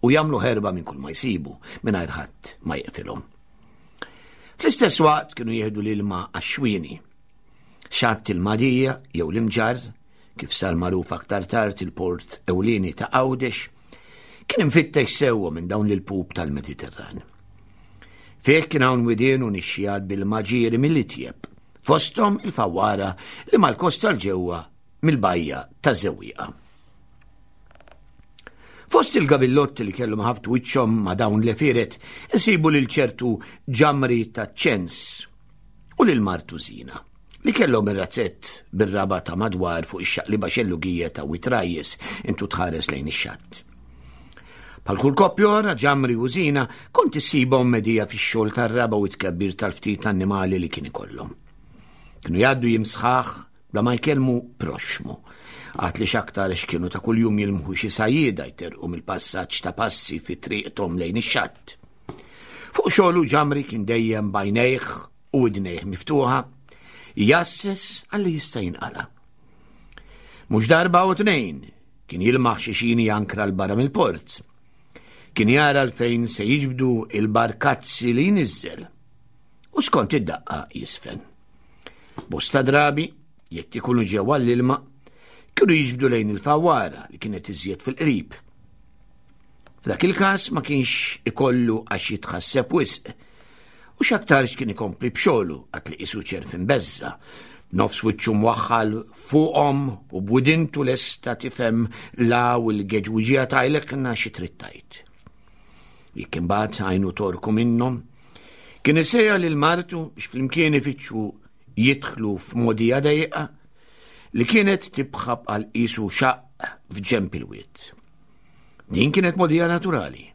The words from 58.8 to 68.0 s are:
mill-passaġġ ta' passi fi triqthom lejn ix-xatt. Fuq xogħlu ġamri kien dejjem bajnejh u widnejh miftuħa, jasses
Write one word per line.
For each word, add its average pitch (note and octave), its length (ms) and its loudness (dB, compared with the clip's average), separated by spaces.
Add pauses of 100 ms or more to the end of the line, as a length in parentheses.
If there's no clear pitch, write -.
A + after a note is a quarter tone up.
mill-passaġġ - 720 -6
ta' E2+ 140 -6
passi G2+ 420 -4
fi F2 240 -8
triqthom G2 560 -6
lejn F2+ 220 -2
ix-xatt. - 560 -6 (960)
Fuq - 160 2
xogħlu F3 400 6
ġamri C#3+ 380 2
kien G#2+ 180 -4
dejjem A2 480 0
bajnejh A#2 540 0 (460)
u C3 100 4
widnejh F#2 420 -2
miftuħa, B2+ 540 0 (760)
jasses F3 960 0